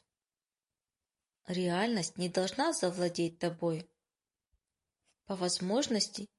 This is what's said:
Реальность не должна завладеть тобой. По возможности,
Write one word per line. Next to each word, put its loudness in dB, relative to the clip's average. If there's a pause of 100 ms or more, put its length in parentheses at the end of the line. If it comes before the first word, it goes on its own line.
(1500)
Реальность 0
не 0
должна 2
завладеть 0
тобой. -2 (1400)
По -4
возможности, 0 (120)